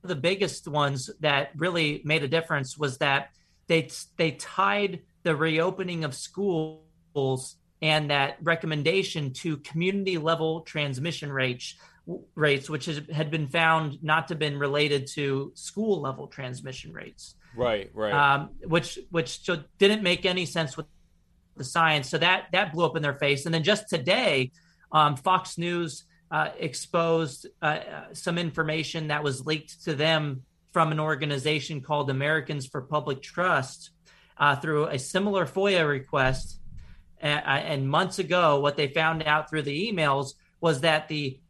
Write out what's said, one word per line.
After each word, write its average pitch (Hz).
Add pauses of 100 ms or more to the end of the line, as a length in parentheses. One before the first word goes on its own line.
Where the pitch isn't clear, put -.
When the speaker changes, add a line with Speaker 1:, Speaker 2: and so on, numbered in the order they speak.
Speaker 1:
the 175
biggest 175
ones 143 (100)
that 147
really 156
made 151
a 139
difference 151
was 139
that 135 (380)
they, 165 (280)
they 165
tied 196 (220)
the 165
reopening 165
of 135
schools 156 (240)
and 156
that 139
recommendation 160
to 156
community 185
level 160
transmission 147
rates, 127 (600)
rates, 143
which 151
has, 151 (100)
had 147
been 156
found 160
not 160
to 170
been 143
related 143
to 139
school 202
level 135
transmission 131
rates. - (200)
Speaker 2:
Right, 113
right. 107
Speaker 1:
Um, 143 (140)
which, 165 (100)
which 165
so 165 (140)
didn't 208
make 180
any 185
sense 160
with 147 (720)
the 143
science. 151
So 165
that, 175
that 185
blew 165
up 160
in 151
their 143
face. 139
And 165
then 160
just 208
today, 160 (400)
um, 147
Fox 185
News, 170 (260)
uh, -
exposed, 165 (160)
uh, 165
uh, -
some 170
information 156
that 147
was 135
leaked 156
to 165
them 147 (280)
from 160
an 156
organization 151
called 143
Americans 147
for 135
Public 147
Trust, 170 (460)
uh, 143
through 151
a 143
similar 190
foia 185
request. 135 (600)
A-, 156
uh, 147
and 139
months 180
ago, 160
what 143
they 147
found 160
out 151
through 156
the 151
emails 139 (300)
was 156
that 156
the 143 (120)